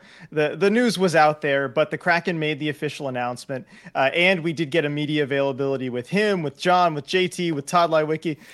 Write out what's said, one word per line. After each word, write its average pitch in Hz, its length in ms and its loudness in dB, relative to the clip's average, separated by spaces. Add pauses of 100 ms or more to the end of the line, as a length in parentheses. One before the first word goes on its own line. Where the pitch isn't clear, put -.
(320)
the, 151 240 0
the 190 140 2
news 226 280 2
was 180 160 2
out 151 280 4
there, 139 260 0
but 151 220 0
the 156 80 -6
Kraken 170 400 0
made 151 200 -4
the 151 120 -4
official 147 360 -8
announcement. 123 600 -8 (280)
Uh, 135 200 2
and 175 280 4
we 165 120 -2
did 143 160 -4
get 156 160 2
a 147 40 -2
media 147 340 -2
availability 135 640 -2
with 120 180 -6
him, 202 340 0
with 143 160 -6
John, 180 360 4
with 143 120 -8
J 185 220 0
T, 170 240 -4
with 143 140 -6
Todd 170 240 2
Leiweke. 156 480 0 (160)